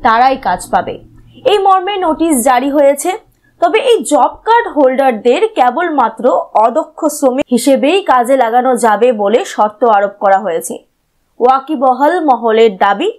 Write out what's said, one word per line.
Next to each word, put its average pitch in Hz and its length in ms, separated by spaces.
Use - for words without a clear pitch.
তারাই 254 340
কাজ 180 140
পাবে। - 240
এই 415 140
মর্মে 381 320
নোটিশ 330 360
জারি 254 220
হয়েছে। 285 400
তবে 359 180
এই 440 60
জব 294 200
কার্ড 466 200
হোল্ডারদের 262 680
কেবলমাত্র 254 680
অদক্ষ 311 340
শ্রমিক 262 360
হিসেবেই 269 460
কাজে 254 320
লাগানো 247 280
যাবে 214 220
বলে 208 240
শর্ত 214 360
আরোপ 202 160
করা 196 220
হয়েছে। 175 300
ওয়াকিবহাল 262 760
মহলের 226 420
দাবি 202 360